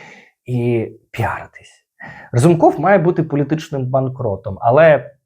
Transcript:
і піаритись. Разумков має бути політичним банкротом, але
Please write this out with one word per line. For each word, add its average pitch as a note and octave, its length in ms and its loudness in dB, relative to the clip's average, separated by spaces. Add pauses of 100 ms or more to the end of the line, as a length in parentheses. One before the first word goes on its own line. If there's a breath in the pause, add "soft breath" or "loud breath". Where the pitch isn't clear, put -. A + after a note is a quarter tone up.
(460 loud breath)
і A#2+ 420 -2 (240)
піаритись. - 720 -10 (460 loud breath)
Разумков E3 480 2
має F#3+ 180 4
бути E3+ 260 0
політичним C#3+ 640 -4
банкротом, B2+ 720 -4
але C#3 500 4 (140)